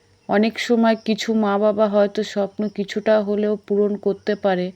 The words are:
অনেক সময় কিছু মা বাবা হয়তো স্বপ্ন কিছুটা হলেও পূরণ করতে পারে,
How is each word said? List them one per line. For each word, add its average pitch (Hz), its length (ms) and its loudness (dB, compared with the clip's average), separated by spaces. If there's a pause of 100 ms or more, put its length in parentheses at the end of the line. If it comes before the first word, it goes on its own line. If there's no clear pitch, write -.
(280)
অনেক 214 320 0
সময় 226 360 2
কিছু 220 380 -4
মা 208 240 0
বাবা 214 300 2
হয়তো 208 360 0
স্বপ্ন 202 460 -4
কিছুটা 208 520 0
হলেও 208 340 -2
পূরণ 208 400 0
করতে 196 400 -2
পারে, 185 400 -2